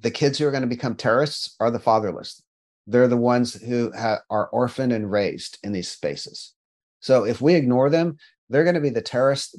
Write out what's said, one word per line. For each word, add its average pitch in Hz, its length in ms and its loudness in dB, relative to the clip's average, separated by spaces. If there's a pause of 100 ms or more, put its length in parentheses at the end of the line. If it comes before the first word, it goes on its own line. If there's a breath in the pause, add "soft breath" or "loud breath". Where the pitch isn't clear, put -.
the 113 100 -2
kids 139 280 0
who 151 80 0
are 143 40 2
gonna 135 160 -2
become 120 300 -4
terrorists 131 640 0
are 117 100 2
the 117 80 -4
fatherless. 107 640 -2 (440)
They're 123 220 4
the 120 100 2
ones 120 360 2
who 117 400 -4
ha-, 110 260 -2 (100)
are 104 180 -2
orphaned 123 440 -2
and 107 180 -2
raised 95 520 -2
in 101 100 -8
these 90 180 -6
spaces. - 640 -10 (460)
So 127 240 2
if 113 180 -2
we 156 120 6
ignore 135 360 4
them, 165 260 0 (320 soft breath)
they're 143 160 0
gonna 175 160 2
be 147 100 0
the 113 120 -4
terrorists 135 560 -2